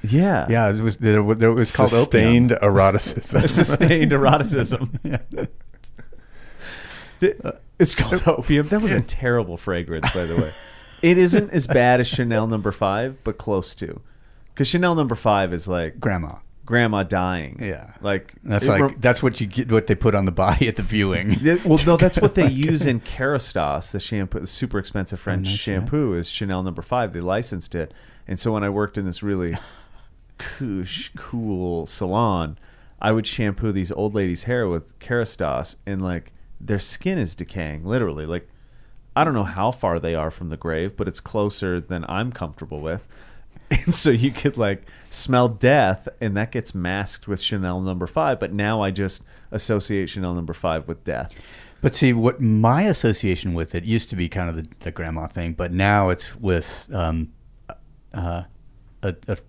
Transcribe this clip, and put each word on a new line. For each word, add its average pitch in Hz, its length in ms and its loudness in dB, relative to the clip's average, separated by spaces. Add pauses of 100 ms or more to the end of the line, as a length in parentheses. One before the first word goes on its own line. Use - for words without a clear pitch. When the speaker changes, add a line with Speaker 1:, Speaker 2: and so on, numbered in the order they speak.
Speaker 1:
Yeah. 135 460 2
Speaker 2:
Yeah, 113 200 4
it 107 120 0
was, 110 160 0
there, 107 260 4
wa-, 104 120 4
there 113 160 6
was 113 240 2
called 127 140 6
Speaker 3:
Sustained 117 640 6
Speaker 2:
Opium. 104 180 4
Speaker 3:
eroticism. 98 760 4
Speaker 1:
<laughs> - 0 -
Sustained 156 680 6
eroticism. 139 880 2
Speaker 2:
<laughs> - 40 -12
Yeah. - 140 -4 (2000)
Speaker 1:
Th-, 190 160 4 (440)
it's 156 160 6
called - 320 0
Opium. 147 400 2
That 208 140 2
was 214 100 2
a - 100 2
terrible 117 560 0
fragrance, 85 540 -2
by 90 140 -2
the 82 100 -4
way. 78 160 0 (500)
It 175 160 6
isn't 180 340 4
as 156 160 0
bad 123 320 6
as 123 80 2
Chanel 113 400 0
Number 107 240 0
Five, 113 520 -2
but 113 140 -4
close 98 380 -4
to. - 260 -10 (540)
'Cause 139 120 0
Chanel 175 280 2
Number 135 200 0
Five 98 380 2
is 87 140 -6
like 85 320 -4
Speaker 2:
Grandma. 90 360 -4 (300)
Speaker 1:
grandma 113 380 2
dying. 87 580 -2
Speaker 2:
Yeah. 92 400 -10
Speaker 1:
Like, 98 320 -4 (100)
Speaker 2:
That's 104 220 0
Speaker 1:
it - 40 4
Speaker 2:
like, 98 120 4
Speaker 1:
re- 139 180 2
Speaker 2:
that's 123 240 4
what 123 160 0
you 110 80 -2
get, 117 240 -2
what 110 160 4
they 107 80 4
put 104 200 2
on 98 100 2
the 92 60 0
body 98 360 2
at 107 80 -2
the 110 80 -4
viewing. 95 580 2
Speaker 1:
Yeah, 160 240 4
well, 156 200 6
no, 165 120 6
that's 180 220 4
what 202 160 4
Speaker 2:
<laughs> - 40 2
Speaker 1:
they 143 100 6
use 147 360 0
in 123 140 2
Kerastase, 92 920 -4
the 98 80 -6
shampoo, 95 400 -4
the 90 80 -8
super 120 320 -4
expensive 95 400 -6
French 95 280 -4
Speaker 2:
Oh, - 40 -2
no 98 40 -2
shit. 104 40 -6
Speaker 1:
shampoo 117 560 0
is 85 140 -4
Chanel 95 340 -4
Number 92 180 -6
Five. 117 320 -2
They 85 80 -6
licensed 95 540 -4
it. 80 180 -6 (340)
And 95 120 -6
so 117 120 -2
when 107 120 -2
I 101 60 -2
worked 104 280 -4
in 98 80 -4
this 87 180 -8
really 90 320 -2 (840)
cush, - 800 -8
cool 90 720 -4
salon, 92 720 -2 (420)
I 107 120 2
would 110 160 0
shampoo 104 440 -2
these 95 200 -2
old 104 240 -2
ladies' 92 280 -2
hair 120 240 -2
with 85 320 -6
Kerastase, 85 760 -4 (100)
and, 95 160 -6
like, 90 320 -6 (260)
their 104 200 -2
skin - 400 -4
is 90 160 -4
decaying, 80 500 -8
literally. 90 400 -2
Like, 85 240 -8 (680)
I 139 80 4
don't 156 120 0
know 104 80 0
how 95 280 -2
far 87 280 -2
they 82 160 -4
are 80 160 -2
from 85 180 -12
the 78 80 -8
grave, 82 400 -4
but 104 100 -4
it's - 140 -8
closer 101 580 -4
than 87 300 -8
I'm 113 220 -4
comfortable 76 500 -10
with. 80 300 -8
<laughs> - 60 -20 (520)
And 165 240 0
so - 180 4
you 120 200 2
could, - 260 -4
like, 101 280 -2 (240)
smell 123 400 2
death, 113 580 2 (140)
and 104 160 -2
that 110 160 -4
gets 120 200 -6
masked 92 540 -6
with 98 140 -4
Chanel 92 400 -2
Number 90 260 -4
Five. 151 320 0
But 90 140 -6
now 104 280 0
I 98 100 0
just 95 320 -4 (280)
associate 98 560 -2
Chanel 90 260 -6
Number 85 200 -6
Five 80 340 -4
with 82 160 -10
death. 64 320 -8 (460)
Speaker 2:
But - 120 2
see, 127 200 2
what 117 260 2
my 117 440 4
association 107 720 0
with 82 220 -4
it 87 80 -4
used 110 280 -2
to - 40 -8
be 87 140 -2
kind 90 200 -4
of 82 60 -6
the, 80 120 -8 (120)
the 82 120 -10
grandma 80 360 -8
thing, 85 240 -6
but 87 220 -6
now 98 340 4
it's - 300 -2
with, 90 560 -2
um, 82 400 -2 (800)
uh, 87 300 -6 (600)
a, 92 120 -4 (120)
a, 104 100 -4 (120)